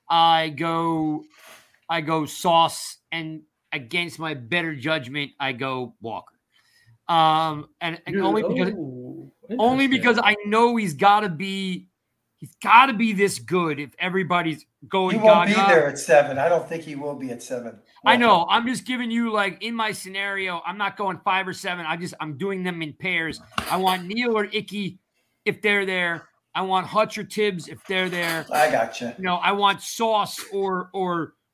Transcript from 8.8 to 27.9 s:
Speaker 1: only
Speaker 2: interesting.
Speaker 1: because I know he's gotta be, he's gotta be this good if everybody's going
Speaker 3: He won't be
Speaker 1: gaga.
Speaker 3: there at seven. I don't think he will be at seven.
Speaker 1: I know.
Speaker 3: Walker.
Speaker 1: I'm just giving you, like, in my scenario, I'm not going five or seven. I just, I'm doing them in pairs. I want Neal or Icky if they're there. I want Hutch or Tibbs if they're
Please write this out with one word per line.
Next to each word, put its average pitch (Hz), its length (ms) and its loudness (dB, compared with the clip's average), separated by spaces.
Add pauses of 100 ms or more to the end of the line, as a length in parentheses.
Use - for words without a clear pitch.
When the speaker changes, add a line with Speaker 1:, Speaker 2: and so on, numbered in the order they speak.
Speaker 1:
only 262 260 4
Speaker 2:
interesting. 254 60 0
Speaker 1:
because 240 280 4
I 208 160 4 (100)
know 233 320 4
he's 190 160 -2
gotta 202 360 4
be, 185 580 -6 (500)
he's - 260 -18
gotta 240 300 8
be 220 200 0
this 196 240 2
good 151 420 -2
if 143 200 -10
everybody's 175 640 -2 (220)
going 190 320 0
Speaker 3:
He 208 40 2
won't 180 240 8
be 202 80 2
Speaker 1:
gaga. 196 180 6
Speaker 3:
there 151 140 6
at - 120 -4
seven. 139 380 4
I 143 100 0
don't 170 220 2
think 165 140 -8
he 151 120 -12
will 143 200 -8
be 127 160 -10
at 117 120 -12
seven. 117 360 -10 (260)
Speaker 1:
I 220 100 8
know. 233 240 6
Speaker 3:
Walker. 170 120 -2
Speaker 1:
I'm 233 160 2
just 254 180 -4
giving 247 260 -4
you, 233 200 0
like, 202 300 -2
in 226 140 -8
my 220 160 -2
scenario, 190 720 -6
I'm 185 120 -10
not 196 180 -4
going 190 300 -4
five 190 220 0
or 180 60 -8
seven. 180 320 -8
I 165 120 -4
just, 175 240 -8
I'm 156 160 -8
doing 190 260 -4
them 170 180 -6
in 151 120 -8
pairs. 170 480 -4 (280)
I 165 80 0
want 185 280 0
Neal 226 320 -2
or 208 80 0
Icky 196 540 -8 (460)
if 202 160 -2
they're 202 240 2
there. 180 420 -2 (280)
I 170 80 -2
want 185 240 0
Hutch 214 300 0
or 208 60 -8
Tibbs 202 440 -2
if - 180 -18
they're 185 240 -2